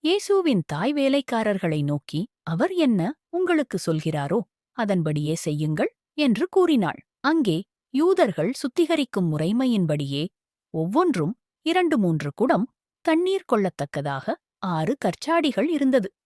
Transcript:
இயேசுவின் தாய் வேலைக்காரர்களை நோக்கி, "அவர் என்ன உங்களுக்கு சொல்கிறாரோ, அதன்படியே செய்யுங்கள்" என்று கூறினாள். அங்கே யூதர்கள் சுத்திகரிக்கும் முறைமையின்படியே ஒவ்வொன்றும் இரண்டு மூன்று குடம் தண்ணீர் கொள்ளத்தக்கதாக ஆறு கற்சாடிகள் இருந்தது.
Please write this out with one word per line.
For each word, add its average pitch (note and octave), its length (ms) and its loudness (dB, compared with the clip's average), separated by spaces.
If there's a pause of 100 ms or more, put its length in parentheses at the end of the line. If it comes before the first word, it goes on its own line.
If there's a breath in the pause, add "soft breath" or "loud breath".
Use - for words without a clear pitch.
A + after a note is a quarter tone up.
இயேசுவின் E4+ 600 2
தாய் F3+ 260 -2
வேலைக்காரர்களை A3+ 920 0
நோக்கி, D3 440 -4 (140)
"அவர் G3+ 300 -2
என்ன B3 460 2 (100)
உங்களுக்கு E4+ 580 0
சொல்கிறாரோ, D#3 520 -2 (340)
அதன்படியே D#3+ 640 -2
செய்யுங்கள்" D#3 640 -2 (180)
என்று C4+ 340 0
கூறினாள். D4+ 580 2 (140)
அங்கே B3+ 420 2 (280)
யூதர்கள் C#4 640 2
சுத்திகரிக்கும் C#4+ 760 0
முறைமையின்படியே E3 960 0 (440)
ஒவ்வொன்றும் F#3+ 680 0 (260)
இரண்டு E4 360 2
மூன்று D#3+ 360 0
குடம் B3 400 0 (260)
தண்ணீர் F4+ 520 0
கொள்ளத்தக்கதாக D3 840 -4 (240)
ஆறு F3+ 400 -2
கற்சாடிகள் C#4+ 680 0
இருந்தது. C4+ 460 0 (120)